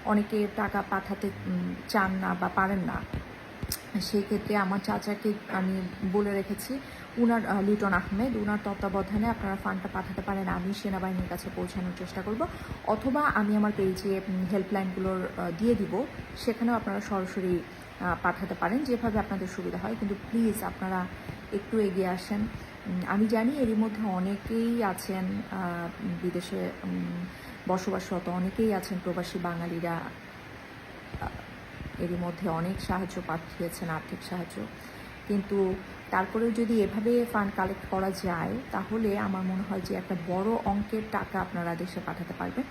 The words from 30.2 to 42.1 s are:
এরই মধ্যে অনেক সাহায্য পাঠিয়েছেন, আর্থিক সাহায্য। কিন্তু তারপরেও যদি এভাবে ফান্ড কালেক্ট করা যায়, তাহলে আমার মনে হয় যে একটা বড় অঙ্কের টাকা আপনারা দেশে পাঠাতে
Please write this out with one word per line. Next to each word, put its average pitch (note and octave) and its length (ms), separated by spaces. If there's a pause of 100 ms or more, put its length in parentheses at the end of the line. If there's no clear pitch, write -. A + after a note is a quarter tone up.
এরই F3 220
মধ্যে F3 280
অনেক E3+ 320
সাহায্য F#3 460
পাঠিয়েছেন, E3 640
আর্থিক - 280 (120)
সাহায্য। F3+ 360 (600)
কিন্তু G3 460 (360)
তারপরেও A3 400
যদি A3 320
এভাবে A3+ 500
ফান্ড G3+ 240
কালেক্ট F#3+ 340
করা F#3+ 200
যায়, F3+ 440 (180)
তাহলে G#3 460
আমার F#3+ 240
মনে F#3 280
হয় F#3+ 140
যে G3+ 100
একটা F#3+ 220 (100)
বড় G3 380
অঙ্কের G#3 380 (100)
টাকা G3 280
আপনারা F3 340
দেশে F3+ 320
পাঠাতে F3+ 320